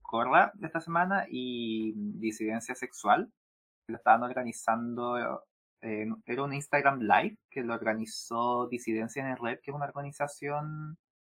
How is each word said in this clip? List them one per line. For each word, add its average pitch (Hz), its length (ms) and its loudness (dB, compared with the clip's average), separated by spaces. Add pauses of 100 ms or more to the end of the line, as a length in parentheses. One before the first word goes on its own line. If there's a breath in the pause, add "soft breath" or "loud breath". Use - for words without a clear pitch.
Korra 127 520 4
de - 120 -8
esta 165 140 -4
semana 180 500 0
y 117 640 -2 (260)
disidencia 110 560 -2
sexual. - 580 2 (560)
Lo 110 80 -6
estaban 117 280 6
organizando, 120 1200 -2 (380)
eh, 107 240 -4 (200)
era 123 180 -2
un 143 100 -2
Instagram 143 480 2
Live 110 360 4 (120)
que 135 140 -4
lo 117 100 -2
organizó 117 920 -2
Disidencias 120 580 -4
en 131 120 -4
Red, 120 240 -4
que - 100 -10
es 143 40 -8
una 143 100 -4
organización 147 1120 -6 (320)